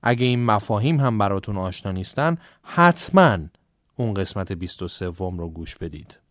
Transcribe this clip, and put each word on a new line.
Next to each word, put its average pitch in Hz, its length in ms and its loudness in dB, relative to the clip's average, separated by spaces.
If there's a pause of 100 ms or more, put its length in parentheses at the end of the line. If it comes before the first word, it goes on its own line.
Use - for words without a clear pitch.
اگه 120 220 2
این 123 200 2
مفاهیم 113 540 2
هم 123 180 2
براتون 101 400 0
آشنا 92 340 -4
نیستن، 135 460 -2 (260)
حتماً 170 760 4 (580)
اون 117 180 -2
قسمت 95 380 -4
بیست 90 300 -8
و 90 60 -6
سوم 90 500 -8
رو 85 120 -8
گوش 82 260 -12
بدید. 78 440 -14 (120)